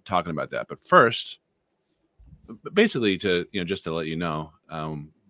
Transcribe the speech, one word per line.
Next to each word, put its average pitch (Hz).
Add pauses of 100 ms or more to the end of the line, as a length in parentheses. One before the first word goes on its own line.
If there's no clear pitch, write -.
talking 85
about 69
that. 58
But -
first, - (1120)
b-, -
basically 135
to, 90
you 101
know, 90
just 87
to 82
let 80
you 80
know, 80 (180)
um, 78 (180)